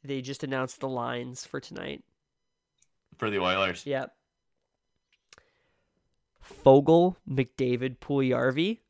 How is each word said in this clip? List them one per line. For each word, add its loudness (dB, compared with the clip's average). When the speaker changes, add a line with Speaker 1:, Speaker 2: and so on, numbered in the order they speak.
Speaker 1:
They -8
just -10
announced -6
the -6
lines -8
for -10
tonight. -14
Speaker 2:
For -4
the -2
Oilers? 0
Speaker 1:
Yep. -6
Foegele, 8
McDavid, -2
Puljujarvi. 0